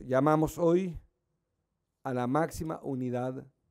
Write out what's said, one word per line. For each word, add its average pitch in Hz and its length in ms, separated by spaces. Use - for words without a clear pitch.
llamamos 147 540
hoy 175 360
a 131 100
la 123 140
máxima 156 560
unidad 127 640